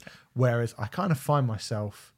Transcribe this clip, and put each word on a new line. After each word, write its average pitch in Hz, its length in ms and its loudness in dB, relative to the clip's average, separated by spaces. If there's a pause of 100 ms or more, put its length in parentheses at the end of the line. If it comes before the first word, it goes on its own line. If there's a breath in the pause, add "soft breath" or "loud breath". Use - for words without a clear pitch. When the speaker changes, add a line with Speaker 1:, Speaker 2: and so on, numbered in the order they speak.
Speaker 1:
Okay. - 80 -18 (240 loud breath)
Speaker 2:
Whereas 120 420 2
I 117 80 -4
kind 180 260 -2
of 151 80 2
find 143 280 2
myself 104 720 -6